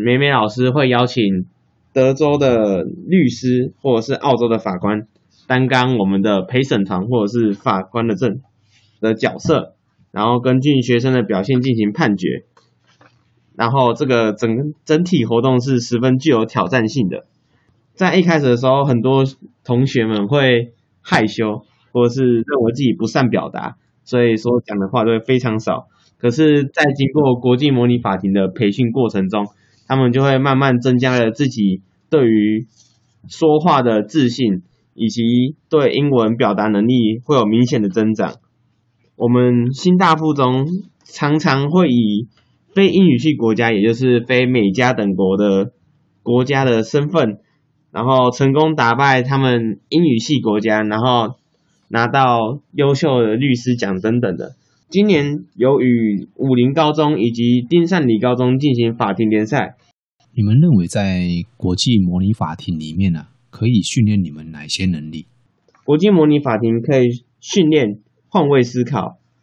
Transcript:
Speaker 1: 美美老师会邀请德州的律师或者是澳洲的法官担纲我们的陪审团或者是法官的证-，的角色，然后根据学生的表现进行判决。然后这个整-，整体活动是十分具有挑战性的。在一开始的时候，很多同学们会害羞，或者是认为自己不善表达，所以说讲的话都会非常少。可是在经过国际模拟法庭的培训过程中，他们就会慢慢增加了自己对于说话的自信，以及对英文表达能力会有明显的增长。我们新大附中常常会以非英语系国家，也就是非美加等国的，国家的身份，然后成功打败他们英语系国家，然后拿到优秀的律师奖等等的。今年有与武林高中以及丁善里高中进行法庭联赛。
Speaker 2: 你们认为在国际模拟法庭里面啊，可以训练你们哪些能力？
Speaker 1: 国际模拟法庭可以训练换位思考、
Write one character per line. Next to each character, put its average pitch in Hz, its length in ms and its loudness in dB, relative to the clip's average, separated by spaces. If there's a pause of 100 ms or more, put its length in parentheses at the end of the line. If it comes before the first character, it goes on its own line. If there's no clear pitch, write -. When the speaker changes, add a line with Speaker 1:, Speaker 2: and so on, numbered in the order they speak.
Speaker 1:
美 123 140 2
美 143 100 0
老 117 200 0
师 127 220 -2
会 135 200 0
邀 123 160 2
请 120 180 -2 (720)
德 131 180 2
州 147 240 0
的 110 460 0
律 165 460 0
师 123 520 -2
或 127 160 0
者 113 60 -2
是 135 100 -6
澳 135 240 0
洲 117 120 0
的 113 100 0
法 92 180 -6
官 104 320 -4 (380)
担 127 200 0
纲 127 300 0
我 101 80 0
们 98 180 0
的 101 200 0
陪 127 200 -2
审 127 220 -2
团 95 220 -6
或 117 200 -2
者 101 60 -6
是 113 220 0
法 101 280 -4
官 117 240 -6
的 110 80 -2
证-， 107 260 -4 (600)
的 110 140 0
角 - 240 -4
色， 135 360 -2 (360)
然 104 160 -2
后 120 140 2
根 127 200 0
据 135 220 2
学 120 180 0
生 131 120 0
的 123 100 2
表 98 200 -2
现 127 180 0
进 127 140 0
行 107 180 0
判 113 240 0
决。 82 280 -6 (1120)
然 117 140 0
后 123 240 2
这 147 120 -2
个 117 260 0
整-， 123 420 -4 (100)
整 160 200 2
体 175 200 0
活 117 160 0
动 127 200 2
是 127 200 0
十 120 180 -4
分 131 200 2
具 151 120 0
有 113 140 2
挑 98 240 -4
战 117 180 0
性 107 220 -2
的。 - 180 -10 (680)
在 185 220 -2
一 185 60 4
开 170 180 2
始 143 60 0
的 120 120 2
时 131 80 -2
候， 139 180 2
很 123 160 0
多 135 240 2 (400)
同 127 220 0
学 123 180 0
们 104 240 -2
会 123 460 0 (260)
害 123 260 0
羞， 107 380 -4 (280)
或 120 160 2
者 120 60 -4
是 135 80 -2
认 123 380 0
为 117 140 0
自 143 80 -6
己 113 120 2
不 101 120 -6
善 127 240 0
表 82 180 -2
达， - 280 -12 (280)
所 123 200 0
以 113 120 2
说 120 280 -2
讲 104 140 -8
的 95 100 -6
话 117 160 -2
都 113 80 0
会 113 60 0
非 131 200 0
常 113 200 -4
少。 98 280 -6 (360)
可 120 80 2
是 147 320 2
在 147 220 -2 (100)
经 135 180 -2
过 139 220 2
国 123 220 0
际 143 160 0
模 120 160 2
拟 120 100 2
法 101 180 -4
庭 95 160 -4
的 98 140 0
培 101 240 -2
训 117 220 -2
过 120 180 0
程 95 180 -2
中， 104 180 -4 (420)
他 135 80 -2
们 127 160 2
就 135 100 0
会 135 160 2
慢 135 180 0
慢 131 220 2
增 127 180 0
加 127 220 0
了 113 140 0
自 135 160 -2
己 98 340 -2 (260)
对 139 200 2
于 107 400 0 (600)
说 151 300 2
话 147 240 2
的 110 220 0
自 131 240 0
信， 107 340 -2 (320)
以 113 140 -4
及 120 480 -2 (120)
对 151 240 2
英 143 180 0
文 117 260 2
表 107 180 0
达 104 140 -2
能 104 180 0
力 117 380 0
会 147 100 0
有 123 100 2
明 113 220 2
显 120 160 -2
的 101 60 -2
增 107 260 0
长。 92 220 -6 (800)
我 120 100 -2
们 123 460 2
新 180 260 2
大 170 160 4
附 156 180 -2
中 131 340 0 (380)
常 151 360 -2
常 143 320 0
会 143 160 2
以 113 400 0 (440)
非 196 180 2
英 185 180 4
语 127 100 4
系 143 160 0
国 110 220 0
家， 117 160 2
也 101 100 0
就 113 100 2
是 123 280 2
非 127 260 0
美 120 240 2
加 123 220 0
等 98 240 -2
国 95 200 0
的， 101 360 0 (500)
国 123 220 0
家 135 200 -2
的 113 200 2
身 147 240 -2
份， 135 300 -2 (520)
然 110 140 -6
后 127 260 2
成 135 220 0
功 156 240 2
打 120 180 2
败 131 280 2
他 139 160 -2
们 120 500 0
英 165 160 2
语 123 140 2
系 123 220 -2
国 107 200 0
家， 107 240 0
然 107 160 -2
后 120 340 0 (540)
拿 117 180 0
到 123 540 0 (100)
优 143 240 0
秀 135 260 0
的 110 140 0
律 127 220 0
师 120 180 -2
奖 98 240 -4
等 113 220 -2
等 95 160 -2
的。 - 180 -12 (340)
今 202 180 2
年 143 480 0
有 131 260 2
与 117 560 0
武 131 180 -2
林 123 200 2
高 151 180 2
中 151 260 0
以 113 120 0
及 120 360 0
丁 170 200 2
善 165 220 0
里 110 120 2
高 123 140 0
中 127 240 0
进 139 160 0
行 117 200 0
法 104 200 -4
庭 110 160 0
联 107 160 0
赛。 110 300 -4 (580)
Speaker 2:
你 113 80 -2
们 107 160 2
认 165 140 4
为 92 140 2
在 95 380 -2 (320)
国 90 180 -4
际 113 240 0
模 90 220 0
拟 101 140 0
法 80 200 -6
庭 85 240 -8
里 78 160 -12
面 90 220 0
啊， 73 140 -14 (180)
可 - 180 -6
以 120 140 2
训 113 240 0
练 104 180 2
你 80 80 -6
们 80 200 -18
哪 76 160 -16
些 95 180 -6
能 78 260 -4
力？ 80 140 -14 (640)
Speaker 1:
国 147 100 2
际 190 140 2
模 160 160 4
拟 147 140 2
法 127 180 -2
庭 117 240 -2
可 135 200 0
以 123 220 -2 (160)
训 165 300 0
练 117 300 0 (280)
换 151 220 0
位 135 120 4
思 120 220 -2
考、 101 320 -6 (260)